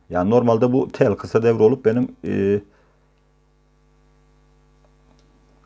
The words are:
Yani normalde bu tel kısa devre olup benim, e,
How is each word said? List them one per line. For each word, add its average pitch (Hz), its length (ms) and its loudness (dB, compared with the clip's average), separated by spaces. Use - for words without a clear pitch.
Yani 90 200 -2
normalde 120 440 2
bu 135 180 -2
tel 120 240 0
kısa 110 280 -4
devre 113 200 2
olup 127 220 2
benim, 123 300 -2
e, 101 340 -2